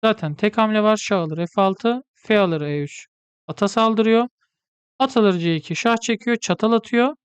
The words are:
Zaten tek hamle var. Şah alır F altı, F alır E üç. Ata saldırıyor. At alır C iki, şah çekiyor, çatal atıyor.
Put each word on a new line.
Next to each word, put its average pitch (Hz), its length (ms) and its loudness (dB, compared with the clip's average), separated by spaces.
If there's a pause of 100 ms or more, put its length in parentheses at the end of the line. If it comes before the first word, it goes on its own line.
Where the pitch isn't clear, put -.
Zaten 190 300 -2
tek 208 240 -2
hamle 214 240 2
var. 214 140 4
Şah 202 240 -2
alır 165 340 -4
F 202 80 0
altı, 226 380 0 (140)
F - 240 0
alır 170 220 0
E 147 220 -4
üç. - 240 -12 (400)
Ata 196 220 -4
saldırıyor. 226 600 2 (720)
At 262 180 0
alır 202 220 4
C 165 180 0
iki, 160 200 -6
şah 233 200 0
çekiyor, 226 400 -2
çatal 220 360 -2
atıyor. 240 420 0 (100)